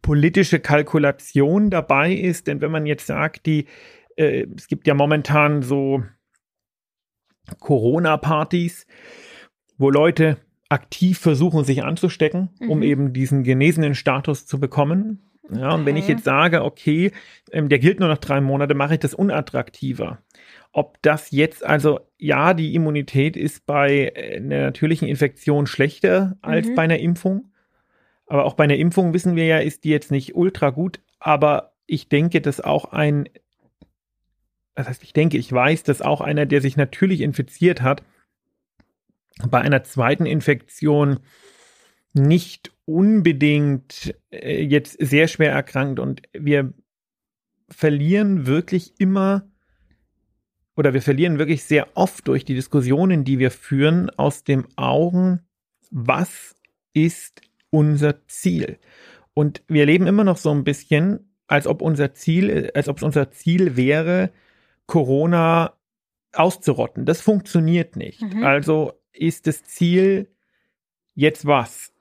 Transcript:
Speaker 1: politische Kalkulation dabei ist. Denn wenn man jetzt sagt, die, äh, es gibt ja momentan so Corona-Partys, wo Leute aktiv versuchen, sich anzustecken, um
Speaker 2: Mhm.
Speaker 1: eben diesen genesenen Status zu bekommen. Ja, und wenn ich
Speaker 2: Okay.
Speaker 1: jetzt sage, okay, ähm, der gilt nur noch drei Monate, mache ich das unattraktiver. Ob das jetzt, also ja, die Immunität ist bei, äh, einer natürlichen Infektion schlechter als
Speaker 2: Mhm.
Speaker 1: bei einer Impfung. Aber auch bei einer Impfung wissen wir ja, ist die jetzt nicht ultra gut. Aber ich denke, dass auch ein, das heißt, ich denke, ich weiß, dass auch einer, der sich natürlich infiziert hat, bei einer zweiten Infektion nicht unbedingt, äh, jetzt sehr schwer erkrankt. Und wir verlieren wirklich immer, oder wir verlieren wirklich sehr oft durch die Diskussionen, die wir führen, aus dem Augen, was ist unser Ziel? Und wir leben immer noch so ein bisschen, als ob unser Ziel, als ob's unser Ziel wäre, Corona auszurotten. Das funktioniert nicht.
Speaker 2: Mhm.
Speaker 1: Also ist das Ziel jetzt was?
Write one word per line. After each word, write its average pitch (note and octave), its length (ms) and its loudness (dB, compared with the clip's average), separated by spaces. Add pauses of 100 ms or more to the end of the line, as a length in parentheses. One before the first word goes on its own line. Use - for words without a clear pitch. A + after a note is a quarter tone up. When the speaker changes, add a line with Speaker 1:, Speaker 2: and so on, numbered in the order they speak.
Speaker 1:
politische D#3+ 580 2
Kalkulation D3 1080 2
dabei D#3+ 420 0
ist. F3+ 340 -4
Denn D3 140 -4
wenn D3+ 100 -2
man D#3 140 -4
jetzt D3 220 -4
sagt, D3 400 -4
die, D3+ 180 0 (520)
äh, C#3+ 300 0 (100)
es - 120 -20
gibt - 180 -4
ja D3+ 80 4
momentan D3 680 2
so C3+ 420 -2 (1600)
Corona-Partys, D3+ 1300 -2 (920)
wo C3+ 120 4
Leute D#3 460 2 (320)
aktiv F3+ 500 0
versuchen, D#3 460 2
sich C3+ 180 0
anzustecken, E3+ 680 -2 (180)
um E3+ 100 0
Speaker 2:
Mhm. - 60 0
Speaker 1:
eben C3+ 280 0
diesen C3 320 0
genesenen C#3+ 500 2
Status C#3 520 -4
zu C#3 140 -6
bekommen. E3+ 600 -2 (320)
Ja, C3 200 -4
und D3+ 120 -2
wenn C#3+ 100 0
ich D#3 80 -2
Speaker 2:
Okay. D#3 100 2
Speaker 1:
jetzt A#2 100 -6
sage, D3 400 2
okay, D#3+ 480 -2 (400)
ähm, D3+ 160 -2
der C#3 100 4
gilt E3 220 4
nur F3 80 2
noch D3+ 100 0
drei C#3 220 -2
Monate, C#3 340 0
mache C#3+ 200 0
ich D#3 60 -2
das - 140 -4
unattraktiver. C3+ 1080 -4 (520)
Ob - 300 -4
das D3+ 280 0
jetzt, D3+ 340 0
also D3+ 360 2 (180)
ja, D3 340 2
die D#3+ 220 -2
Immunität D3 640 0
ist - 280 -6
bei, C#3+ 520 2
äh, - 220 -10
einer C#3 240 -4
natürlichen D3+ 440 -2
Infektion C#3+ 640 -2
schlechter F#3 720 0
als D#3+ 240 -2
Speaker 2:
Mhm. A#3+ 80 -4
Speaker 1:
bei F3 80 2
einer E3 160 0
Impfung. F#3 540 -4 (720)
Aber C#3+ 180 0
auch C3 100 -2
bei D3+ 100 2
einer C#3+ 120 4
Impfung E3+ 380 0
wissen F3+ 220 0
wir E3 100 0
ja, D#3+ 120 2
ist - 260 -4
die D3+ 60 -2
jetzt D3+ 200 0
nicht C#3 240 -4
ultra F3 360 0
gut. D#3+ 300 -6 (200)
Aber D3 540 0 (120)
ich - 220 -6
denke, D#3+ 320 2
dass C#3+ 200 -4
auch D3 260 -2
ein, D3 420 -2 (1500)
das B2+ 140 -8
heißt, - 160 -12
ich - 80 -20
denke, D3+ 260 2
ich A#2+ 140 -6
weiß, C3+ 320 2
dass - 180 0
auch C#3+ 180 -2
einer, D3 240 -2
der C#3+ 160 2
sich C3+ 160 -2
natürlich D#3 440 0
infiziert D3 600 -2
hat, C3+ 200 0 (1500)
bei B2 120 2
einer C3+ 240 0
zweiten C#3 420 -2
Infektion D3 920 0 (920)
nicht D3+ 580 0 (140)
unbedingt, D3+ 1300 0 (160)
äh, - 320 -6
jetzt C#3+ 360 -2
sehr D3 300 2
schwer D3+ 240 0
erkrankt. C#3 480 -4
Und C3+ 220 -6 (100)
wir C#3+ 400 -2 (960)
verlieren E3 800 0
wirklich E3+ 520 -2
immer, G3 500 0 (1300)
oder C#3 180 2
wir C3+ 80 0
verlieren D3 360 0
wirklich D3+ 260 -2
sehr D3 320 0
oft - 320 -2
durch C3 160 0
die C3+ 100 -6
Diskussionen, C#3+ 720 0
die C3+ 140 0
wir B2+ 120 2
führen, D#3 600 0
aus - 340 -4
dem C3+ 220 0 (100)
Augen, F3 640 0 (500)
was C3 640 -4 (380)
ist - 480 -2 (300)
unser D3 580 0
Ziel? - 500 -4 (560)
Und D3 340 -2
wir D3 180 4
leben E3+ 200 4
immer G3+ 180 4
noch F#3 140 2
so D#3+ 120 -2
ein C#3+ 140 0
bisschen, D#3 680 -2 (160)
als C#3+ 200 0
ob - 160 -4
unser D3 320 0
Ziel, E3 600 -2
als C#3+ 140 -2
ob's D3 140 -6
unser C#3+ 280 0
Ziel E3+ 460 0
wäre, D#3+ 540 0 (560)
Corona E3 880 2 (580)
auszurotten. C3+ 720 -2
Das E3 160 0
funktioniert E3+ 760 0
nicht. - 260 -12
Speaker 2:
Mhm. G#3+ 220 -6
Speaker 1:
Also C#3+ 480 0 (200)
ist - 340 -4
das - 180 -6
Ziel F#3+ 640 0 (840)
jetzt D3+ 320 0
was? C3+ 540 -2